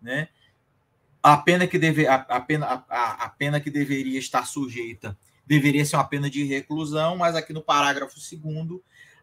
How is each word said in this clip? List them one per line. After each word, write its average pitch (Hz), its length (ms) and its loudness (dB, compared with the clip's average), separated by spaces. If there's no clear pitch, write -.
né, 135 280 -6
a 147 160 8
pena 180 280 4
que 175 120 0
deve-, 156 280 4
a, 131 100 6
a 127 240 -2
pena, 147 260 -2
a, 127 220 -4
a, 117 240 -2
a - 60 -6
pena 147 300 -2
que 147 100 -6
deveria 135 480 -2
estar 127 280 -2
sujeita 117 680 -8
deveria 147 400 4
ser 151 100 -2
uma 139 80 4
pena 143 240 -4
de 139 160 -4
reclusão, 151 720 -4
mas 170 200 0
aqui 156 160 -6
no 156 100 -8
parágrafo 139 560 0
segundo 160 640 -10